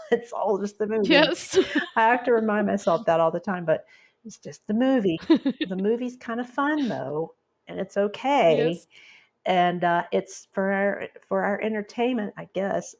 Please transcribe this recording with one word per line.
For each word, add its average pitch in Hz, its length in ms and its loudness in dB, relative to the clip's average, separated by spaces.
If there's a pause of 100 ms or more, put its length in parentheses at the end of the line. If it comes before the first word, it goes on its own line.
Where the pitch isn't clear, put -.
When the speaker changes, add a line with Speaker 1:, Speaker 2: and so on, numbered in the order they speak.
(120)
Speaker 1:
it's 233 220 -2
all 196 260 0
just 202 200 -8
the 214 80 -2
movie. 262 460 4
Speaker 2:
Yes. - 240 -2
<laughs> - 400 0
Speaker 1:
I 226 120 4
have 240 160 2
to 247 80 2
remind 214 340 2
myself 196 400 0
that 165 140 2
all 165 100 4
the 175 100 -4
time, 180 240 -6
but 160 200 0 (400)
it's 220 140 -18
just - 280 -16
the 208 80 -2
movie. 233 540 2
Speaker 2:
<laughs> 277 380 2
Speaker 1:
The 185 100 -6
movie's 240 400 -2
kinda 240 280 -8
fun, 285 440 -2
though, 147 460 -6 (320)
and 175 120 -10
it's 190 180 -6
okay. 202 840 2
Speaker 2:
Yes. - 60 -18 (580)
Speaker 1:
And, 180 400 2
uh, 170 260 2
it's - 420 -4
for 196 200 -2
our, 196 340 -2 (200)
for 190 160 -2
our 196 180 -2
entertainment, 220 760 -4
I 165 160 -14
guess. 180 460 -4